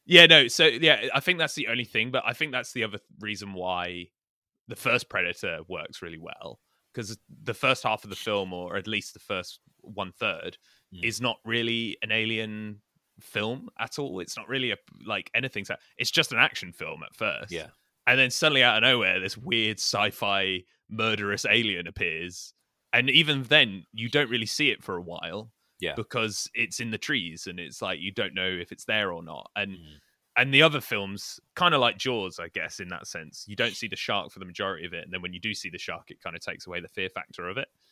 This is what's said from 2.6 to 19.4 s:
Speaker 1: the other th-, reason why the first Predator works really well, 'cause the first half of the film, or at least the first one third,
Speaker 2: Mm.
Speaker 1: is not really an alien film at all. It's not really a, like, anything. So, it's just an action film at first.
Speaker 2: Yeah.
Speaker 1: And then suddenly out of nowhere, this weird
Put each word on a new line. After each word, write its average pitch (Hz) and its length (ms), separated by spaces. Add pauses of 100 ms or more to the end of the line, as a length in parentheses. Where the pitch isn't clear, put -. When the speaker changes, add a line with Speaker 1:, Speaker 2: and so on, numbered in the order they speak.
Speaker 1:
the 117 100
other 107 140
th-, - 60 (160)
reason 101 340
why 90 540 (600)
the 120 80
first 123 320
Predator 87 600
works 87 340
really 82 160
well, 85 420 (360)
'cause 110 220 (260)
the 113 100
first 131 300
half 110 200
of 107 60
the 98 60
film, 101 380
or 90 220
at 98 120
least 107 260
the 107 60
first - 400 (220)
one 95 300
third, 92 460 (340)
Speaker 2:
Mm. 90 120
Speaker 1:
is 113 180
not 120 240
really 117 560
an 110 100
alien 110 720 (380)
film 120 580
at - 220
all. 113 220
It's - 140
not 101 140
really 127 220
a, 98 60 (280)
like, 98 300
anything. 117 280
So, 92 120 (220)
it's 123 120
just - 220
an 117 80
action 90 340
film 78 300
at - 100
first. 98 380
Speaker 2:
Yeah. 80 160 (400)
Speaker 1:
And 127 120
then 127 120
suddenly 143 320
out 117 140
of 110 120
nowhere, 95 300
this 95 180
weird 110 400